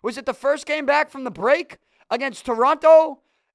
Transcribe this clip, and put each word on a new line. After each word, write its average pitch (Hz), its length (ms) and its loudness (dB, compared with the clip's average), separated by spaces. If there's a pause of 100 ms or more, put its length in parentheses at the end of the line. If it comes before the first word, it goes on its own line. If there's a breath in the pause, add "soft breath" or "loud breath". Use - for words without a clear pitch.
was 240 160 -8
it - 80 -14
the 247 80 -4
first 285 320 -4
game 294 200 -6
back 294 220 0
from 269 140 -16
the 247 80 -10
break 254 480 -2 (320)
against 247 340 -8
Toronto? 311 760 2 (340)